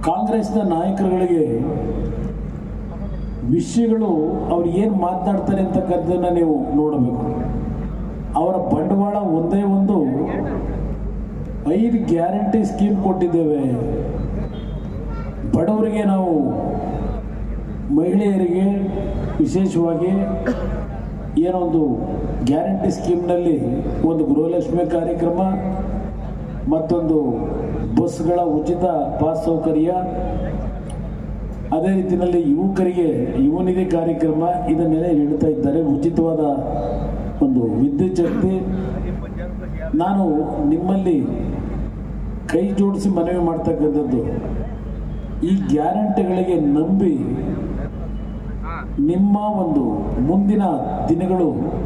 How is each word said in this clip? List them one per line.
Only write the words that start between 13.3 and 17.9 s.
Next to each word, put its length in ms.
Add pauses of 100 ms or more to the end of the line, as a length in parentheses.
ಬಡವರಿಗೆ 500
ನಾವು, 380 (1500)